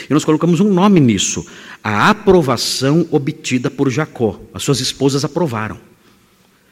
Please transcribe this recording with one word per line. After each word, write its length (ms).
e 40
nós 120
colocamos 340
um 140
nome 260
nisso: 460
a 280
aprovação 1000
obtida 640
por 180
Jacó. 520
As 100
suas 180
esposas 420
aprovaram. 560